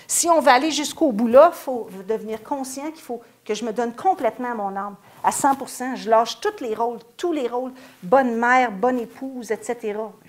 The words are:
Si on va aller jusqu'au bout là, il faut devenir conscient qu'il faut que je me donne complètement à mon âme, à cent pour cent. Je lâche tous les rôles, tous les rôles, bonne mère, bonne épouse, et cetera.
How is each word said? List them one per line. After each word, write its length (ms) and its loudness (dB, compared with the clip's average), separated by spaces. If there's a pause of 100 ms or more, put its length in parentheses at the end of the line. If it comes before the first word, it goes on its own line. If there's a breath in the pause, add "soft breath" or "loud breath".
Si 200 0
on 120 4
va 140 6
aller 180 2
jusqu'au 400 0
bout 160 0
là, 260 8
il 20 -12
faut 320 -8 (200)
devenir 340 -6
conscient 480 -8
qu'il 140 -16
faut 180 -10 (240 soft breath)
que 80 -4
je 100 -8
me 80 -6
donne 220 -4
complètement 580 -2
à 40 -6
mon 200 -6
âme, 200 -8 (280 loud breath)
à 80 2
cent 220 2
pour 160 -8
cent. 260 -6
Je 140 -6
lâche 300 4
tous 240 -4
les 100 -4
rôles, 240 -4 (180)
tous 160 -4
les 160 -2
rôles, 260 -6 (280 loud breath)
bonne 340 4
mère, 360 4
bonne 280 0
épouse, 520 -10
et 100 -4
cetera. 500 -6 (180)